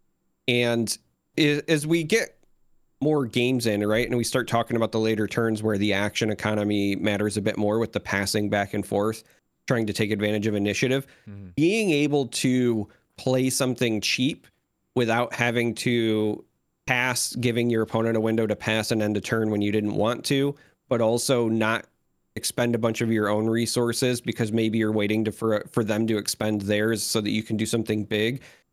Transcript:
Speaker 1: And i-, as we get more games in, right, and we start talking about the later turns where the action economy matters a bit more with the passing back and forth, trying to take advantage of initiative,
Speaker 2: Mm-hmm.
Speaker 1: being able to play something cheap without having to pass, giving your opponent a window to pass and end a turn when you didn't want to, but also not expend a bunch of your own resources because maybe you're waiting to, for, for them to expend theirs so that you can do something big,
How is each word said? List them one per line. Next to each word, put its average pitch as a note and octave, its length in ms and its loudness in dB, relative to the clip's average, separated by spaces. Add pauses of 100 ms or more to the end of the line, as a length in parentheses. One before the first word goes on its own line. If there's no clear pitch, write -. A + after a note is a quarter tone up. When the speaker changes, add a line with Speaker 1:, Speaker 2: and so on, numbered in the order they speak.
(480)
Speaker 1:
And A#2+ 500 0 (400)
i-, D3 300 2
as D3+ 200 2
we E3+ 160 2
get G#3+ 340 0 (640)
more D3 240 2
games A#2+ 420 0
in, G#2 180 2
right, A2 220 2
and B2 100 -2
we A#2 60 0
start B2 240 -2
talking A#2 280 0
about A2+ 160 0
the A2+ 80 0
later A2 280 0
turns A2+ 340 0
where A2 160 0
the G#2 160 2
action G#2 380 0
economy G#2 640 0
matters G#2 420 0
a G2+ 40 -2
bit G#2 140 -2
more G#2 220 0
with A2+ 160 -2
the - 60 -2
passing G2+ 500 -2
back G2+ 240 -2
and G#2 100 -2
forth, G#2+ 400 -2 (440)
trying A#2 180 2
to G#2+ 80 -4
take G#2 160 0
advantage G#2 380 0
of G#2 80 0
initiative, B2 500 0 (240)
Speaker 2:
Mm-hmm. G2+ 260 -18
Speaker 1:
being F#3+ 360 2
able C#3+ 360 2
to B2 600 0 (300)
play B2+ 340 0
something B2 500 0
cheap - 460 -2 (480)
without A#2+ 400 0
having A#2+ 400 0
to A2 680 0 (440)
pass, B2 480 -2
giving A#2+ 340 0
your A2+ 140 2
opponent A2+ 340 0
a A2 40 0
window A2+ 260 0
to G2+ 80 0
pass A2 340 -2
and A2 140 0
end G#2 140 0
a G2 40 -2
turn A2 300 -2
when G#2 100 0
you G2+ 100 0
didn't G#2 220 0
want A2 320 -2
to, C#3+ 300 0 (340)
but A#2 120 0
also A#2 460 2
not A2 380 0 (500)
expend A#2+ 400 -2
a - 20 0
bunch A2+ 240 0
of A2+ 100 0
your G#2+ 160 2
own G#2+ 200 2
resources A#2+ 720 0
because A2+ 300 -4
maybe A2+ 260 0
you're G#2+ 140 2
waiting G#2+ 340 2
to, G#2+ 60 -2
for, A2 400 -2
for A#2+ 120 0
them G#2+ 240 0
to A2 100 2
expend G#2+ 440 -2
theirs G#2 420 0
so - 160 -2
that G#2 120 -4
you G#2+ 100 -2
can A2 160 -4
do G#2+ 80 0
something G#2+ 400 -2
big, A2 360 -2 (320)